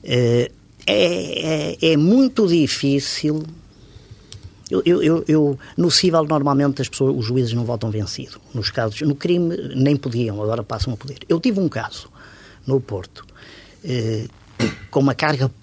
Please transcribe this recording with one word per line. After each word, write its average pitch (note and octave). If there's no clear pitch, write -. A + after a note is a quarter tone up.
Eh, A#2+
é, E3+
é, E3
é D3+
muito A3+
difícil. D3+
Eu, F#2+
eu, F3
eu, D#3+
eu, D3
no E3+
cível, E3
normalmente, C#3+
as A#2+
pessoas, C3+
os A#2
juízes A#2+
não A#2+
votam A2+
vencido. G#2+
Nos A2+
casos, A2+
no D3
crime, F3
nem C#3
podiam, A#2
agora A2
passam A2+
a G#2+
poder. A#2+
Eu E3
tive G3+
um E3+
caso -
no C3
Porto, -
eh, A2+
com C#3+
uma C3+
carga C3+